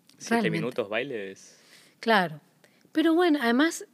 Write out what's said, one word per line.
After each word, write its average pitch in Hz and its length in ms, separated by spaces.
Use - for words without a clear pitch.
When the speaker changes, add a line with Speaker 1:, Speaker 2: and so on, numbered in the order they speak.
Speaker 1:
Siete - 120
Speaker 2:
Realmente. 180 80
Speaker 1:
minutos, 120 380
baile 110 440
es - 260
Speaker 2:
Claro. 180 400
Pero 320 220
bueno, 330 280
además 277 520